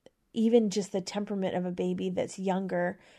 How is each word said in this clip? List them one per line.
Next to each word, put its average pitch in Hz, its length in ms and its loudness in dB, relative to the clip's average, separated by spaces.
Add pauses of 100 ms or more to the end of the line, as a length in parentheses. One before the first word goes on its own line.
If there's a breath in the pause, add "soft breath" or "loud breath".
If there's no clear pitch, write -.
(320)
even 226 360 6
just 190 220 -2
the 196 100 -2
temperament 202 540 -4
of 180 100 0
a 180 60 -4
baby 180 400 -2
that's - 300 -4
younger 185 580 -2 (200 soft breath)